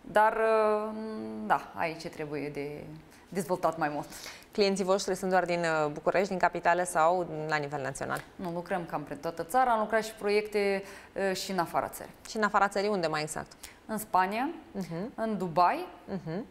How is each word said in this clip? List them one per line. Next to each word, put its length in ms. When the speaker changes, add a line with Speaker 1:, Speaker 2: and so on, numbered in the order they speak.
Speaker 1:
Dar, 320
uh, 580
da, 300
aici 320
trebuie 420
de 340
dezvoltat 480
mai 160
mult. 140
Speaker 2:
Clienții 320
voștri 320
sunt 140
doar 160
din, 140
uh, 320
București, 380
din 80
capitală 460
sau 440
la 80
nivel 260
național? 420
Speaker 1:
Nu, 180
lucrăm 320
cam 180
prin 140
toată 260
țara. 280
Am 80
lucrat 240
și 100
proiecte, 680
uh, 220
și 160
în 60
afara 300
țării. 240
Speaker 2:
Și 80
în 60
afara 240
țării, 220
unde 180
mai 140
exact? 300
Speaker 1:
În 120
Spania, 520
Speaker 2:
Mhm. 440
Speaker 1:
în 220
Dubai, 500
Speaker 2:
Mhm. 460